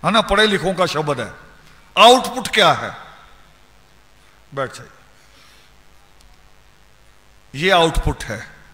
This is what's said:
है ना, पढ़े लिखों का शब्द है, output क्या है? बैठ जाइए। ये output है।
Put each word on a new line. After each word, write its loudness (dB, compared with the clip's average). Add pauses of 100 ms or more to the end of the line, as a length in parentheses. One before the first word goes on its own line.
है 0
ना, 2
पढ़े 2
लिखों -2
का 0
शब्द -4
है, -8 (640)
output 4
क्या 2
है? -6 (1600)
बैठ -8
जाइए। -20 (2750)
ये 0
output 0
है। -12 (220)